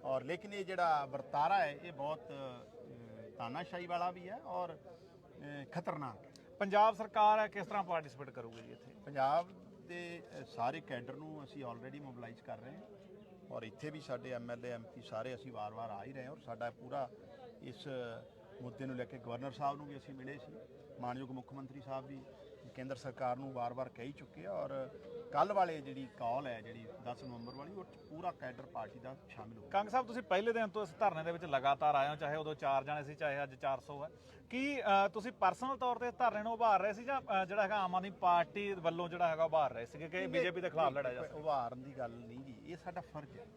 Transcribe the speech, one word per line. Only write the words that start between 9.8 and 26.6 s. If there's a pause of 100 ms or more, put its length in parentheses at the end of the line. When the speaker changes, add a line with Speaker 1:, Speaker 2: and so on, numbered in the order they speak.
Speaker 1:
ਦੇ, (160)
ਅ,
ਸਾਰੇ
ਕੈਡਰ
ਨੂੰ
ਅਸੀਂ
already
ਮੋਬਿਲਾਈਜ਼
ਕਰ
ਰਹੇ
ਹਾਂ (680)
ਔਰ
ਇੱਥੇ
ਵੀ
ਸਾਡੇ
ਐਮ
ਐਲ
ਏ,
ਐਮ
ਪੀ
ਸਾਰੇ
ਅਸੀਂ
ਵਾਰ-ਵਾਰ
ਆ
ਹੀ
ਰਹੇ
ਹਾਂ
ਔਰ
ਸਾਡਾ
ਪੂਰਾ (520)
ਇਸ (720)
ਮੁੱਦੇ
ਨੂੰ
ਲੈ
ਕੇ
ਗਵਰਨਰ
ਸਾਹਿਬ
ਨੂੰ
ਵੀ
ਅਸੀਂ
ਮਿਲੇ
ਸੀ, (460)
ਮਾਨਯੋਗ
ਮੁੱਖ
ਮੰਤਰੀ
ਸਾਹਿਬ
ਵੀ (540)
ਕੇਂਦਰ
ਸਰਕਾਰ
ਨੂੰ
ਵਾਰ-ਵਾਰ
ਕਹਿ
ਹੀ
ਚੁੱਕੇ
ਆ
ਔਰ (440)
ਕੱਲ੍ਹ
ਵਾਲੇ
ਜਿਹੜੀ (100)
ਕਾਲ
ਹੈ,